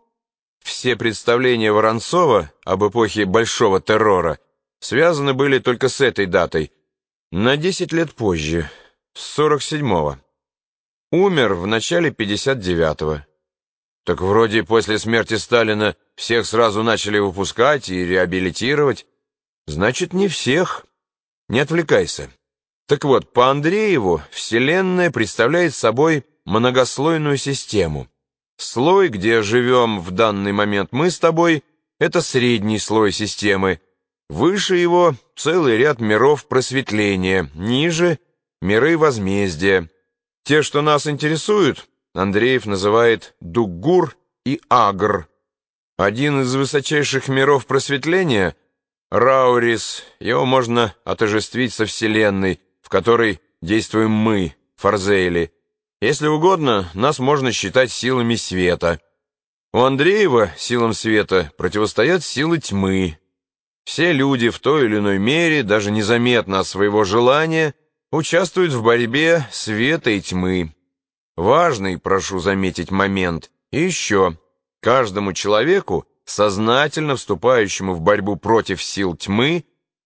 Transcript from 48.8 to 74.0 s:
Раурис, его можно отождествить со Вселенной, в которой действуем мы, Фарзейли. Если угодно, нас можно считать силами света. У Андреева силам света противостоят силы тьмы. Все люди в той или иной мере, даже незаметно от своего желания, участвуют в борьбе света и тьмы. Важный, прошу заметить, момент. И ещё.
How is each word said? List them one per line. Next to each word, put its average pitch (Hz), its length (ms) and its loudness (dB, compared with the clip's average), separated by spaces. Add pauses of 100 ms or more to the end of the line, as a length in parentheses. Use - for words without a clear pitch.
Раурис, 120 920 2 (160)
его 139 260 -2
можно 120 580 0
отождествить 107 720 -2
со 110 120 -2
Вселенной, 101 760 0 (200)
в - 80 -20
которой 110 520 2 (200)
действуем 107 500 0
мы, 107 440 0 (200)
Фарзейли. 92 760 0 (480)
Если 147 260 -2
угодно, 151 680 0
нас 131 260 0
можно 131 320 0
считать 107 400 0
силами 120 440 -2
света. 87 680 -2 (720)
У 110 60 2
Андреева 135 800 2
силам 117 360 -2
света 95 640 0
противостоят 107 640 0
силы 160 360 -2
тьмы. 95 600 -2 (640)
Все 175 280 0
люди 135 360 2
в 98 100 -6
той 143 260 2
или 107 120 2
иной 101 220 0
мере, 151 440 0
даже 104 280 0
незаметно 110 680 0
от 90 80 -2
своего 104 360 2
желания, 143 720 2 (360)
участвуют 165 600 0
в 120 120 -2
борьбе 123 680 2
света 117 600 -2
и 101 100 0
тьмы. 92 520 -2 (600)
Важный, 104 640 2
прошу 92 420 -2
заметить, 92 520 -2
момент. 95 600 -2 (200)
И 135 100 -2
ещё. 98 540 0 (460)